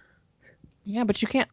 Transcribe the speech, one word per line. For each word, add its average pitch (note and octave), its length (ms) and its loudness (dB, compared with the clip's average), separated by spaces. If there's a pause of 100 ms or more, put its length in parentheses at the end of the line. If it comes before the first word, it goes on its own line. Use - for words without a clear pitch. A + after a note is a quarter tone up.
(840)
Yeah, G#3+ 200 -2
but G3+ 180 2
you A3+ 60 2
can't, C4 240 0